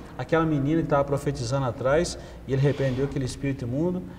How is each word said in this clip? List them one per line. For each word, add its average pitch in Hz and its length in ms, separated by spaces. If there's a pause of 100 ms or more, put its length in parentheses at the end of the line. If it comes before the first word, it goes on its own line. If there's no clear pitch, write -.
(180)
aquela 160 260
menina 156 380
que 135 60
tava 139 160
profetizando 135 600
atrás, 131 540 (280)
e 123 60
ele 135 80
repreendeu 135 460
aquele 139 180
espírito 131 400
imundo? 170 380 (160)